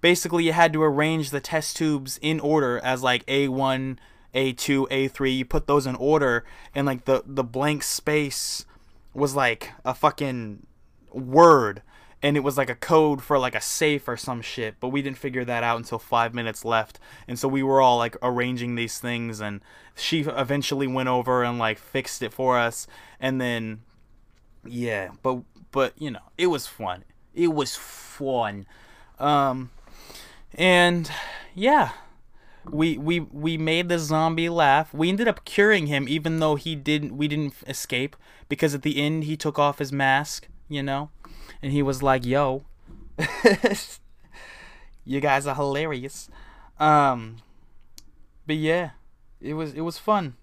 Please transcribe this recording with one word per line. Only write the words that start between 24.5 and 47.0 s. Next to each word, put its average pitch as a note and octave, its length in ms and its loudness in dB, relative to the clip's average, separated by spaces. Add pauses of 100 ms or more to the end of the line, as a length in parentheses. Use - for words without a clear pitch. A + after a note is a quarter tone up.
yeah, A#2 440 -4 (120)
but, B2+ 180 -2 (320)
but, C3 260 0
you D3 140 -10
know, - 260 -16
it F3 100 2
was D3+ 200 -2
fun. F#2 360 -8 (300)
It E3 200 0
was C#3+ 220 -2
fun. A#2 920 -6 (520)
Um, C3+ 520 0 (840)
and, F3 560 4 (460)
yeah. A3 360 2 (800)
We, D#3 280 0
we, E3 220 0
we D#3 380 -6
made E3 320 0
the F3 100 2
zombie D#3+ 500 0
laugh. D#3 440 4
We D#3+ 160 0
ended G3+ 180 0
up - 160 -2
curing G3+ 440 4
him, C#3 200 -2
even D#3+ 320 -2
though D#3 160 2
he D#3 200 -6
didn't, D3 420 -2
we D3+ 100 -2
didn't D3 340 -4
f-, - 60 -20
escape, C3 480 -6 (320)
because D3 260 0
at C#3 100 -6
the D3 180 0
end D3+ 240 -2
he D#3 100 -4
took D3 240 -4
off C#3+ 200 2
his C3+ 120 -6
mask, C#3 560 0 (220)
you C#3+ 120 -6
know, C#3 280 -6 (520)
and C#3 120 -4
he C#3+ 80 2
was C3+ 200 0
like, C3 240 4
"Yo, C3+ 380 0 (540)
<laughs> - 1900 -2
you C3+ 140 -4
guys C#3 280 2
are C#3 80 -4
hilarious." C#3+ 760 -4 (500)
Um, C3+ 580 4 (1120)